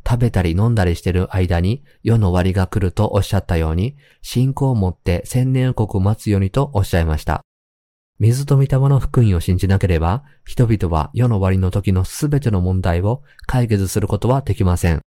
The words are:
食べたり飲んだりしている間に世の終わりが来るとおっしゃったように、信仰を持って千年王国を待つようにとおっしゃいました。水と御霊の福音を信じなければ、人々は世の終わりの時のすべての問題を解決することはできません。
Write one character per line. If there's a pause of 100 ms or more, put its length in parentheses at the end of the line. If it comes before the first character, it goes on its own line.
食
べ
た
り
飲
ん
だ
り
し
て
い
る
間
に (220)
世
の
終
わ
り
が
来
る
と
お
っ
し
ゃ
っ
た
よ
う
に、 (260)
信
仰
を
持
っ
て
千
年
王 (120)
国
を
待
つ
よ
う
に
と
お
っ
し
ゃ
い
ま
し
た。 (760)
水
と
御
霊 (120)
の
福
音
を
信
じ
な
け
れ
ば、 (200)
人
々
は
世
の
終
わ
り
の
時
の
す
べ
て
の
問
題
を (240)
解
決
す
る
こ
と
は
で
き
ま
せ
ん。